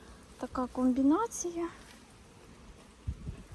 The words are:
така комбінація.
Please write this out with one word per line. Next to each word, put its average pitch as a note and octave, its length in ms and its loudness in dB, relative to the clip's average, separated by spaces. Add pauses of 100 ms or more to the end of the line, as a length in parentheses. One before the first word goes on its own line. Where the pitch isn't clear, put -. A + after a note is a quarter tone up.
(380)
така B3+ 280 -4
комбінація. D#4+ 1000 2 (1900)